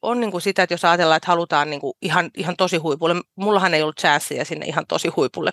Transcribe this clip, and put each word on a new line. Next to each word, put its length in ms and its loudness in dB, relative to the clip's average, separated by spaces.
on 180 -2
niinku 200 -2
sitä, 240 0
että 100 -2
jos 120 -2
ajatellaan, 320 4
että 100 -4
halutaan 420 2
niinku 320 -6
ihan, 360 0
ihan 200 -6
tosi 200 0
huipulle. 380 0
Mullahan 380 2
ei 80 2
ollut 180 -4
chanssiä 440 0
sinne 220 -10
ihan 220 -4
tosi 200 -2
huipulle 460 -2